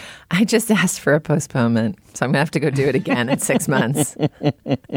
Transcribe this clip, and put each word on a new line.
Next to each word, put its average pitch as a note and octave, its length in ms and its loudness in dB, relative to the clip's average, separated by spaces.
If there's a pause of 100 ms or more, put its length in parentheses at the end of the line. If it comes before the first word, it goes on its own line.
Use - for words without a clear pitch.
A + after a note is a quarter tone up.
(300)
I F3+ 140 4
just - 260 2
asked F3+ 300 0
for C#3+ 140 2
a D3+ 60 2
postponement, A#2 800 0 (160)
so - 100 -4
I'm B2+ 80 0
gonna D3 60 2
have D3+ 140 0
to D3+ 80 -2
go C3 100 0
do C3+ 160 0
it C3 80 2
again A#3+ 340 0
in C#4 100 0
six C4 300 -2
months. C3+ 540 0
<laughs> D#3 40 2 (720)